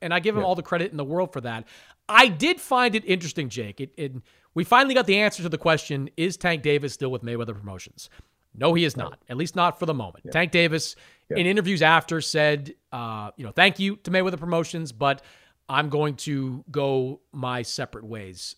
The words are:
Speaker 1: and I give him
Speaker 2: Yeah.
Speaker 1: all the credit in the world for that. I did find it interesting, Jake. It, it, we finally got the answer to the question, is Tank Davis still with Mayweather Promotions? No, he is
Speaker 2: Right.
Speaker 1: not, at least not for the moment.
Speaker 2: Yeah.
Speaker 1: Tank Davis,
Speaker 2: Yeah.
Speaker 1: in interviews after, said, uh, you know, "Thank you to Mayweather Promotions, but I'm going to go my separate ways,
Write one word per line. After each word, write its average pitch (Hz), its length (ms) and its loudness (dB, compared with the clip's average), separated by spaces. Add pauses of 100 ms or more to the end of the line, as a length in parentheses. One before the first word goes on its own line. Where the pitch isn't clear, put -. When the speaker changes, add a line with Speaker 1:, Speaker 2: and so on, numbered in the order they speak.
Speaker 1:
and 170 140 -2
I 180 60 2
give 208 160 0
him 208 60 0
Speaker 2:
Yeah. 196 40 0
Speaker 1:
all 185 80 2
the 175 80 -6
credit 175 300 -2
in 160 40 -10
the 147 80 -4
world 175 280 -2
for 135 80 -6
that. 117 260 -8 (420)
I 233 200 10
did 262 320 0
find 247 340 2
it 214 100 -2
interesting, 170 440 -2
Jake. 107 320 -10
It, 135 160 -10
it, 143 160 -6 (420)
we 165 80 0
finally 262 320 6
got 254 120 4
the 196 120 4
answer 208 240 0
to 175 60 -4
the 160 100 -4
question, 147 580 0
is 170 200 -2
Tank 170 260 -2
Davis 143 300 0
still 135 180 -4
with 123 120 -6
Mayweather 117 360 -6
Promotions? 101 520 -16 (440)
No, 147 200 4
he 170 100 4
is 147 120 -2
Speaker 2:
Right. 87 140 -6
Speaker 1:
not, - 80 -20 (100)
at 123 80 -8
least 165 200 -4
not 175 240 2
for 175 60 -2
the 160 80 0
moment. 104 300 -8
Speaker 2:
Yeah. - 60 -14
Speaker 1:
Tank 165 220 0
Davis, 165 420 2 (340)
Speaker 2:
Yeah. - 100 -2
Speaker 1:
in 175 80 2
interviews 190 360 2
after, 160 380 4
said, 151 540 0 (180)
uh, 110 440 -8
you 135 80 -12
know, 107 60 -10
"Thank 185 300 4
you 196 160 -2
to - 160 -10
Mayweather 185 260 2
Promotions, 165 540 -4
but 139 300 0 (460)
I'm 143 200 0
going 147 280 0
to 135 540 -6
go 139 500 -2 (120)
my 127 300 -6
separate 117 420 -8
ways, 101 540 -12